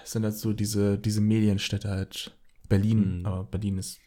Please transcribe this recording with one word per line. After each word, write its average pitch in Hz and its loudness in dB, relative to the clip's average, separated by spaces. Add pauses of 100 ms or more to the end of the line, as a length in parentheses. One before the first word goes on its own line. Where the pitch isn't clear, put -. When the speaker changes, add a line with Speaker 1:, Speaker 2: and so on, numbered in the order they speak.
Speaker 1:
sind 110 -4
halt 107 -2
so 110 -2
diese, 101 0
diese 107 0
Medienstädte 104 2
halt. - -8 (300)
Berlin, 98 2
Speaker 2:
Mhm. 87 -6
Speaker 1:
aber 92 -4
Berlin 98 -4
ist - -10